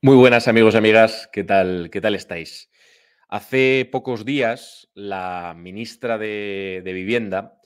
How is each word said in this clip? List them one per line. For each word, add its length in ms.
Muy 140
buenas, 320
amigos 300
y 20
amigas. 540
¿Qué 100
tal? 480
¿Qué 100
tal 140
estáis? 560
Hace 640
pocos 340
días, 720
la 640
ministra 640
de, 680
de 80
Vivienda, 720